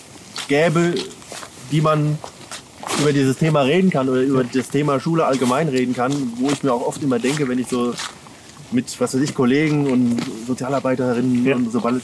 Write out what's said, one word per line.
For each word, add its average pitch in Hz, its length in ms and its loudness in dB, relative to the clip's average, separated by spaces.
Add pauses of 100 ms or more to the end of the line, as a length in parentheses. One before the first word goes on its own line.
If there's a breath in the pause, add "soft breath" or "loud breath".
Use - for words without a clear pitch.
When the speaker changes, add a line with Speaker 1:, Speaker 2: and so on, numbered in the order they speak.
(480)
Speaker 1:
gäbe, 170 480 2 (760)
die 151 100 2
man 151 360 2 (840)
über 143 140 2
dieses 135 240 2
Thema 156 240 4
reden 175 300 4
kann 135 180 0
oder 131 120 2
über 131 220 2
das 120 260 -2
Thema 143 300 2
Schule 160 260 2
allgemein 131 420 2
reden 127 260 0
kann, 123 180 0 (280)
wo 135 100 0
ich 139 140 -2
mir 135 100 2
auch 123 140 -2
oft - 160 -6
immer 127 160 0
denke, 139 280 0
wenn 123 120 -2
ich 120 80 -4
so 120 260 -2 (800)
mit, 123 280 -4
was 127 140 0
weiß 131 80 2
ich, 147 140 -2
Kollegen 143 540 2
und 123 300 2 (280)
Sozialarbeiterinnen 127 1000 0
Speaker 2:
Ja. 135 100 2
Speaker 1:
und 120 160 -2
so 120 80 -2 (240)